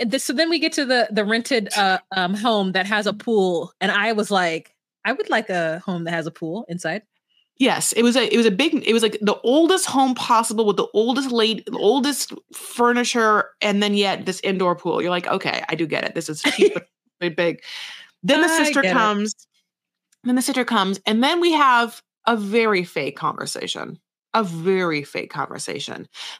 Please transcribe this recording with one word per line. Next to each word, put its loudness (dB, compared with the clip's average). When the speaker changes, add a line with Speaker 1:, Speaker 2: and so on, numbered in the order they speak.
Speaker 1:
this, -2
so -2
then 2
we 2
get -2
to 0
the, 2
the 0
rented, 0
uh, 2
um, 0
home 0
that 0
has 0
a 0
pool. 0
And 2
I 2
was -2
like, 0
"I 0
would -6
like 0
a -2
home -6
that -6
has -4
a -8
pool -8
inside." -6
Speaker 2:
Yes, 2
it 2
was 4
a, 4
it 4
was 6
a 4
big, 0
it 4
was, 2
like, 0
the 0
oldest 4
home 2
possible 2
with 2
the 0
oldest 0
late, 0
the -8
oldest 0
furniture, 2
and 0
then 0
yet 0
this -6
indoor 0
pool. -2
You're -2
like, -4
"Okay, -2
I -6
do -4
get -4
it. -8
This -8
is -10
cheap, 2
but, -10
Speaker 1:
<laughs> -20
Speaker 2:
but -4
big." -2
Then 4
the 4
Speaker 1:
I 2
Speaker 2:
sister 2
Speaker 1:
get 2
it. 2
Speaker 2:
comes, 0
then 0
the 0
sister -2
comes, 0
and 2
then 2
we 4
have 2
a 2
very 2
fake -6
conversation, -6
a 2
very -2
fake -10
conversation, -8